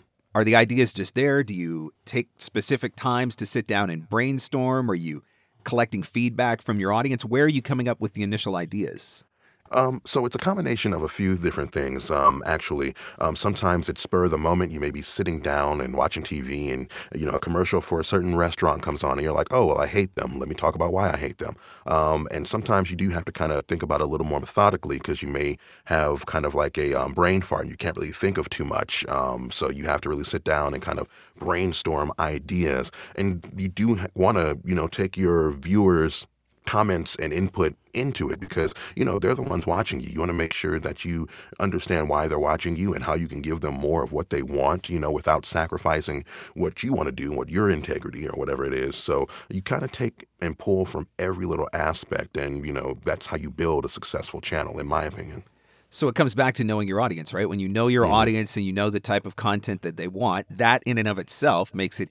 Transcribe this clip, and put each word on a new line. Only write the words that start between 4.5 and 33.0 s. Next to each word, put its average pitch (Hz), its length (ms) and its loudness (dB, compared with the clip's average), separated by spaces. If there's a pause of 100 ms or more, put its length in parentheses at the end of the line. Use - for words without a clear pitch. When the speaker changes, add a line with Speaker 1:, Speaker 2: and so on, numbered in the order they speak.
Speaker 1:
Are 92 40 2
you 80 280 -6 (400)
collecting 117 400 0
feedback 120 580 0
from 104 180 -2
your 98 140 2
audience? 123 320 0
Where 127 200 4
are - 20 6
you 139 160 2
coming 127 240 0
up 120 120 -2
with 107 140 -4
the 107 80 -4
initial 101 340 -2
ideas? 85 680 -6 (480)
Speaker 2:
Um, 127 340 2
so 131 220 2
it's 123 80 -4
a 127 40 -2
combination 139 540 0
of 80 80 0
a 78 60 -2
few 95 280 2
different 80 360 -2
things, 67 400 -2
um, 69 340 4
actually. 71 480 -2 (260)
Um, 80 160 0
sometimes 90 540 2
it's - 120 -4
spur 90 240 2
of 90 60 4
the 78 60 2
moment. 85 340 2
You 78 80 -6
may 73 120 0
be 73 100 -8
sitting - 380 -2
down 71 420 2
and 64 140 -4
watching 73 260 0
T 76 200 -6
V 69 280 -4
and, 65 220 -6 (240)
you 78 100 -2
know, 71 60 0
a 71 80 0
commercial 85 420 2
for 85 180 0
a 80 40 0
certain 90 320 2
restaurant 82 480 2
comes 73 200 -4
on 69 100 2
and 69 100 -2
you're 78 100 0
like, 76 180 2
"Oh, 127 140 4
well, 73 140 2
I 73 80 2
hate 98 260 0
them. 64 240 -4
Let 67 100 -4
me 73 60 -6
talk 80 220 0
about 85 180 0
why 95 180 2
I 73 60 0
hate 67 220 -6
them." 76 160 -6 (320)
Um, 78 420 2
and 76 180 -6
sometimes 101 440 2
you 90 60 -4
do 95 140 2
have 85 140 -2
to 95 60 -6
kinda 76 360 0
think 78 140 -2
about 76 200 2
it - 20 4
a 73 40 0
little 76 200 -2
more 73 140 0
methodically 92 580 2
'cause - 240 -4
you 71 60 -4
may 71 280 -2 (280)
have 76 420 2
kind 78 180 -2
of 73 80 -2
like 73 240 0
a, 71 160 0
um, 67 200 0
brain 90 280 4
fart - 200 -4
and 71 100 -6
you - 60 -14
can't 87 200 -4
really 78 140 -6
think 98 260 0
of 73 140 -4
too - 140 -4
much. - 420 -2
Um, 64 420 -2
so 67 220 -2
you 69 140 -6
have 73 160 0
to 78 80 -4
really 73 160 -2
sit - 180 -2
down 73 320 0
and 64 80 -6
kind 76 160 -4
of - 80 -6 (320)
brainstorm 82 800 0
ideas. 76 720 0 (240)